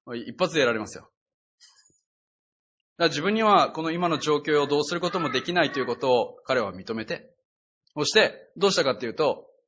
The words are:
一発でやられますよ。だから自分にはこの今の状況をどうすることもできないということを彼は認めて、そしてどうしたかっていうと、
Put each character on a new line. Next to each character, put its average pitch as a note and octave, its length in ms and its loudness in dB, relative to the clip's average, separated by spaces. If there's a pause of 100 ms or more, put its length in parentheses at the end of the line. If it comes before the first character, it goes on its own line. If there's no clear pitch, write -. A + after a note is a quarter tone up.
(140)
一 A#2+ 220 -12
発 F3 180 -2
で D#3+ 60 2
や C3 60 4
ら A#2+ 60 2
れ A2+ 60 -2
ま G#2+ 80 -8
す - 100 -16
よ。 C#2+ 60 -16
だ - 60 -20
か - 40 -20 (1900)
ら E3+ 100 2
自 C#3+ 120 -2
分 G3 140 -2
に A3 80 -2
は G3 300 4
こ D#3+ 100 -8
の D#3+ 80 -4
今 F3 180 -2
の D#3+ 100 0
状 D3+ 180 0
況 D3 260 2
を C#3 40 0
ど C#3+ 120 0
う C#3+ 60 0
す F3 100 -6
る F3 60 -4
こ F3 100 -2
と F#3 100 -2
も D3 100 -2
で B2 120 -2
き - 100 -6
な C#3+ 120 4
い C#3 80 -4
と C3+ 80 -4
い - 20 0
う B2 40 -4
こ B2 100 -4
と C3 160 0
を A#2 320 0
彼 C3 160 0
は G2+ 120 -4
認 F#2+ 220 -10
め A2 100 -6
て、 - 260 -10 (640)
そ D3 100 -2
し - 80 -2
て - 440 2
ど F#3+ 120 4
う F#3 40 2
し - 40 0
た E3+ 80 2
か C3 80 2
っ A2+ 60 -2
て B2 80 -6
い A2+ 40 -4
う - 40 -8
と、 C#3 340 0 (200)